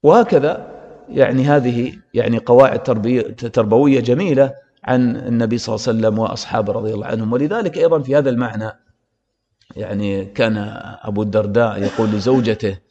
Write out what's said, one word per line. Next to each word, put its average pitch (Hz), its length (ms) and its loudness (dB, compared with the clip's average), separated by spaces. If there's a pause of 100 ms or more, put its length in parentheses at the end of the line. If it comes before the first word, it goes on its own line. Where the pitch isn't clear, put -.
وهكذا 175 680 4 (380)
يعني 131 340 2
هذه 123 500 0 (200)
يعني 113 240 0
قواعد 127 460 4
تربية، 117 380 0 (100)
تربوية 120 680 2
جميلة 135 540 2 (300)
عن 123 320 0
النبي 117 420 -2
صلى 113 180 -6
الله 107 120 -6
عليه 113 120 0
وسلم 110 200 0
وأصحابه 107 540 -4
رضي 110 200 -4
الله 104 120 -8
عنهم. 110 280 -4
ولذلك 170 440 -2
أيضًا 160 220 2
في 131 160 -2
هذا 139 140 2
المعنى 110 420 -4 (1040)
يعني 98 500 -6
كان 110 320 -2 (440)
أبو 104 200 -4
الدرداء 104 640 0
يقول 107 260 -2
لزوجته 107 680 0 (120)